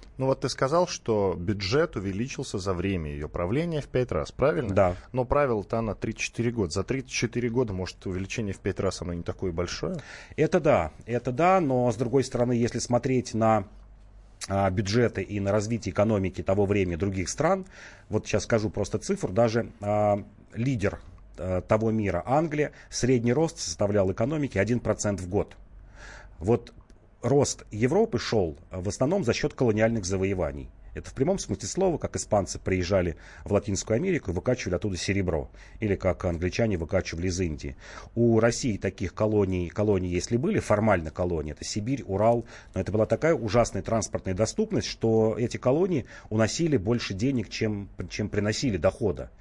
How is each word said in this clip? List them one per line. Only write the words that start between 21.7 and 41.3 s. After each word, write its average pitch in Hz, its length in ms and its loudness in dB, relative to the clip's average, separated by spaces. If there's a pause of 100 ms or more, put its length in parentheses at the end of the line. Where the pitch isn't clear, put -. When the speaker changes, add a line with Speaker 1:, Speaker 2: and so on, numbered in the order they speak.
Speaker 2:
мира, 101 340 0
Англия, 147 460 0 (180)
средний 120 440 2
рост 156 260 0
составлял 101 500 2
экономики 135 480 0
один 110 220 4
процент 104 400 -2
в 90 80 -8
год. 92 300 -2 (840)
Вот 113 320 0 (500)
рост 127 480 0
Европы 131 480 2
шел, 90 400 0 (140)
э, 92 80 -8
в 92 100 -4
основном 165 340 0
за 117 100 4
счет - 200 -2
колониальных 110 520 2
завоеваний. 92 640 -2 (240)
Это 90 140 -12
в - 40 -16
прямом 175 240 0
смысле - 300 -6
слова, 180 320 0
как - 160 -6
испанцы - 420 0
приезжали 90 580 0 (300)
в 104 80 -2
Латинскую 101 420 0
Америку 156 360 0
и - 20 -2
выкачивали 90 420 -2
оттуда 92 220 -2
серебро, 87 520 -2 (300)
или 101 160 2
как 92 300 0
англичане 90 520 0
выкачивали 85 500 -2
из 90 120 -2
Индии. 73 380 -4 (380)
У 117 240 6
России 117 360 2
таких 95 380 -4
колоний, 95 560 2
колонии, 98 400 0
если 87 260 0
были, 156 240 0
формально 101 520 2
колонии, 82 400 -2